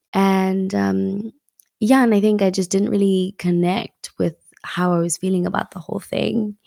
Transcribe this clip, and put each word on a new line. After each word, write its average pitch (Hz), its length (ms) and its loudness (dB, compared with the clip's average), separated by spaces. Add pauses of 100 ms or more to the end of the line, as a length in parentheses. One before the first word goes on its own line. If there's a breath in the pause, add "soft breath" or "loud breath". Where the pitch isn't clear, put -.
(140)
And, 190 600 0
um, 196 580 -2 (480)
yeah, 262 240 4
and 226 100 4
I 202 60 4
think 208 220 2
I 190 80 2
just 185 200 -2
didn't 202 200 0
really 196 480 0
connect 175 800 -2
with 175 180 -2 (280)
how 180 300 -2
I 170 60 2
was 170 180 -2
feeling 185 280 0
about - 260 -4
the 185 80 -14
whole 196 200 -8
thing. 214 560 -4 (100 loud breath)